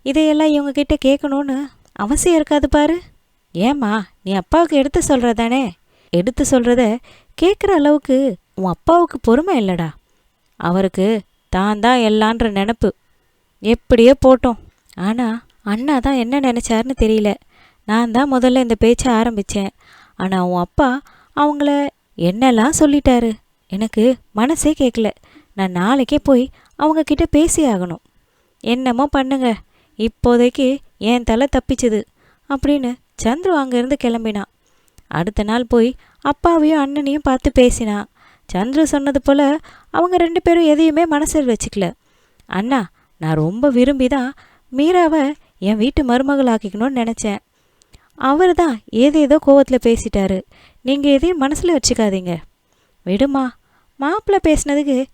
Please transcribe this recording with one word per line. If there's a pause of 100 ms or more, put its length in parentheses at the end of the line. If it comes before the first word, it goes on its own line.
இதையெல்லாம்
இவங்க
கிட்ட (100)
கேட்கணும்னு (360)
அவசியம்
இருக்காது
பாரு. (600)
ஏம்மா, (300)
நீ
அப்பாவுக்கு
எடுத்து
சொல்றதானே? (520)
எடுத்து
சொல்றத (540)
கேட்குற
அளவுக்கு (380)
உன்
அப்பாவுக்கு
பொறுமை
இல்லடா. (720)
அவருக்கு (460)
தான்
தான்
எல்லான்ற
நினப்பு. (720)
எப்படியோ
போட்டோம். (360)
ஆனா (360)
அண்ணா
தான்
என்ன
நினைச்சாருன்னு
தெரியல. (580)
நான்
தான்
முதல்ல
இந்த
பேச்சை
ஆரம்பிச்சேன். (440)
ஆனா
உன்
அப்பா (480)
அவங்கள (460)
என்னெல்லாம்
சொல்லிட்டாரு, (400)
எனக்கு (280)
மனசே
கேட்கல. (500)
நான்
நாளைக்கே
போய் (340)
அவங்க
கிட்ட
பேசி
ஆகணும். (600)
என்னமோ
பண்ணுங்க, (520)
இப்போதைக்கு (300)
என்
தலை
தப்பிச்சுது (500)
அப்படின்னு (320)
சந்துரு
அங்கேருந்து
கிளம்பினான். (580)
அடுத்த
நாள்
போய் (320)
அப்பாவையும்
அண்ணனையும்
பார்த்து
பேசினான். (420)
சந்துரு
சொன்னது
போல (480)
அவங்க
ரெண்டு
பேரும்
எதையுமே
மனசில்
வச்சுக்கல. (600)
"அண்ணா, (400)
நான்
ரொம்ப
விரும்பி
தான் (420)
மீராவை (360)
என்
வீட்டு
மருமகளாக்கிக்கணும்னு
நினைச்சேன். (760)
அவரு
தான் (200)
ஏதேதோ
கோவத்துல
பேசிட்டாரு. (480)
நீங்க
எதையும்
மனசுல
வச்சுக்காதீங்க." (720)
"விடுமா, (540)
மாப்பிள்ளை
பேசினதுக்கு (140)